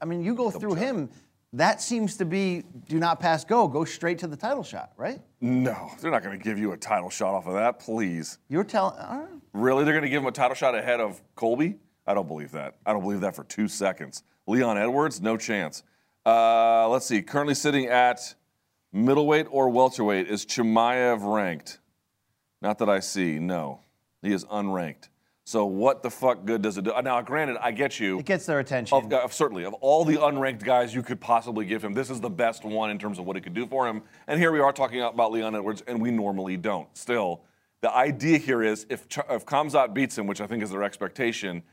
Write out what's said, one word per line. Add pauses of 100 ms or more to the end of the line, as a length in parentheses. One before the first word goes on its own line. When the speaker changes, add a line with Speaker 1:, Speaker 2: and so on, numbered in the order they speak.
Speaker 1:
I
mean,
you
go
Speaker 2:
Double
Speaker 1:
through
Speaker 2:
check.
Speaker 1:
him, (440)
that
seems
to
be (260)
do
not
pass
go,
go
straight
to
the
title
shot,
right? (180)
Speaker 2:
No, (120)
they're
not
gonna
give
you
a
title
shot
off
of
that,
please. (120)
Speaker 1:
You're
telling,
all
right. (240)
Speaker 2:
Really?
They're
gonna
give
him
a
title
shot
ahead
of (140)
Colby? (280)
I
don't
believe
that. (100)
I
don't
believe
that
for
two
seconds. (220)
Leon
Edwards?
No
chance. (440)
Uh,
let's
see.
Currently
sitting
at (560)
middleweight
or
welterweight.
Is
Chimaev
ranked? (840)
Not
that
I
see.
No. (420)
He
is
unranked. (400)
So
what
the
fuck
good
does
it
do? (100)
Now,
granted,
I
get
you.
Speaker 1:
It
gets
their
attention.
Speaker 2:
Of,
uh,
certainly,
of
all
the
unranked
guys
you
could
possibly
give
him,
this
is
the
best
one
in
terms
of
what
it
could
do
for
him. (240)
And
here
we
are
talking
about
Leon
Edwards,
and
we
normally
don't. (100)
Still, (380)
the
idea
here
is
if
Ch-, (100)
if
Khamzat
beats
him,
which
I
think
is
their
expectation, (120)